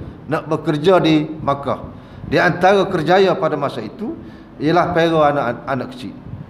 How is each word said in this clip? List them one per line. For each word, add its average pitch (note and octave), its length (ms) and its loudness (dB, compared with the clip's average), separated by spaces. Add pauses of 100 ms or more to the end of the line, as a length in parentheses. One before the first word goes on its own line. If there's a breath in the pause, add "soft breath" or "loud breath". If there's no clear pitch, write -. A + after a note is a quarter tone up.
(320 loud breath)
nak D#3 160 -4
bekerja D#3 560 2
di D#3 240 2 (160)
Makkah. C3 400 -4 (400 loud breath)
Di C#3+ 160 0
antara F3+ 480 4
kerjaya F3+ 480 2
pada D3+ 240 -2
masa B2+ 240 -4
itu G#2+ 320 -10 (400 loud breath)
ialah D#3+ 400 2
pera D#3+ 400 4
anak, A#2+ 320 -4
anak C3 240 -4
kecil. - 240 -12 (340)